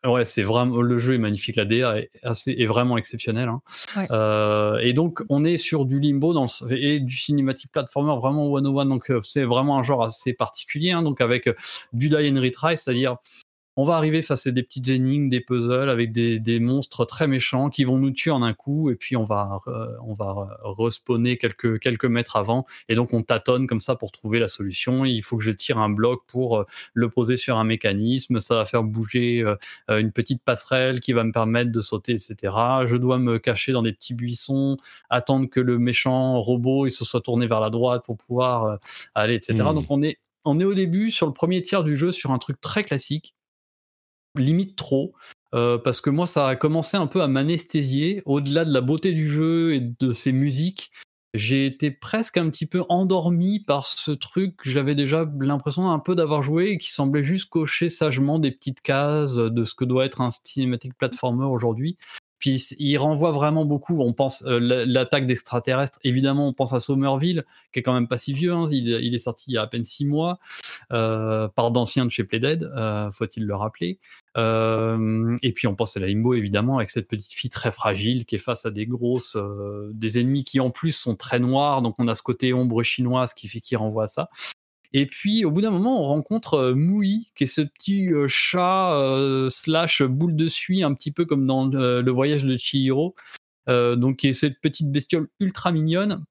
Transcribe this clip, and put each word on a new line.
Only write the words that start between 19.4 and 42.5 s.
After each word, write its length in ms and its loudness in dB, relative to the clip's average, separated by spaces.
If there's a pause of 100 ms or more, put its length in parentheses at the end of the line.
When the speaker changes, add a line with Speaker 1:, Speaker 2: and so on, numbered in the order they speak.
Speaker 1:
euh, 200 -8 (140)
on 120 -10
va 180 -6 (320)
re-, 180 -6
respawner 560 0
quelques, 420 -2
quelques 260 -2
mètres 320 0
avant, 280 0 (220)
et 80 2
donc 180 0
on 80 2
tâtonne 460 0
comme 140 0
ça 160 -2
pour 160 -12
trouver 260 -2
la 80 2
solution. 560 -2
Il 200 0
faut 120 -4
que 80 -2
je 80 0
tire 260 -2
un 120 2
bloc 360 2
pour, 340 0
euh, 40 0 (300)
le 160 2
poser 260 2
sur 220 0
un 80 4
mécanisme, 760 0
ça 160 0
va 80 2
faire 200 0
bouger, 580 0
euh, 160 0 (340)
euh, 80 2
une 140 0
petite 280 -2
passerelle 600 0
qui 100 -2
va 140 4
me 80 -2
permettre 400 2
de 80 0
sauter, 320 -4
et 40 0
cetera. 680 0
Je 100 0
dois 240 2
me 200 0
cacher 340 -2
dans 100 2
des 80 0
petits 220 -12
buissons, 640 -2 (320)
attendre 400 0
que 100 -2
le 200 2
méchant 600 2
robot, 460 2
il 40 0
se 120 -6
soit 160 -2
tourné 260 0
vers 140 2
la 120 0
droite 340 0
pour 100 -8
pouvoir, 480 0
euh, 120 -2 (400)
aller, 200 2
et 60 -2
cetera. 320 2
Speaker 3:
Hmm. 20 2
Speaker 1:
Donc 140 -2
on 120 2
est, 160 -2 (280)
on 160 2
est 40 2
au 80 2
début, 380 0
sur 160 0
le 60 -4
premier 280 0
tiers 220 -2
du 140 0
jeu, 160 0
sur 180 -4
un 60 2
truc 240 -6